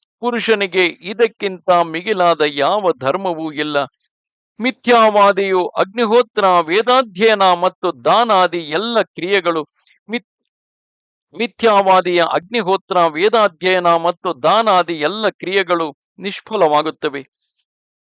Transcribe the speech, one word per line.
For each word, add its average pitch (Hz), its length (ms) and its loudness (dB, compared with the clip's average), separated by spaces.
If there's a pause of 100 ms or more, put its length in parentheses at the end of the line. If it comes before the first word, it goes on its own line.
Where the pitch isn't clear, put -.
(200)
ಪುರುಷನಿಗೆ 202 640 -2
ಇದಕ್ಕಿಂತ 190 840 -6
ಮಿಗಿಲಾದ 175 720 0
ಯಾವ 151 580 0
ಧರ್ಮವೂ 160 520 -4
ಇಲ್ಲ. 147 260 -4 (840)
ಮಿಥ್ಯಾವಾದಿಯು 202 1040 2
ಅಗ್ನಿಹೋತ್ರ, 214 800 0
ವೇದಾಧ್ಯಯನ 196 1080 2
ಮತ್ತು 175 520 -4
ದಾನಾದಿ 185 520 2
ಎಲ್ಲ 190 440 -4
ಕ್ರಿಯೆಗಳು, 170 640 -4 (440)
ಮಿತ್-, - 360 -12 (920)
ಮಿಥ್ಯಾವಾದಿಯ 190 920 2
ಅಗ್ನಿಹೋತ್ರ, 185 680 -4
ವೇದಾಧ್ಯಯನ 180 960 2
ಮತ್ತು 165 480 -4
ದಾನಾದಿ 185 500 2
ಎಲ್ಲ 185 360 -4
ಕ್ರಿಯೆಗಳು 170 640 -4 (240)
ನಿಷ್ಫಲವಾಗುತ್ತವೆ. 151 1080 -2 (800)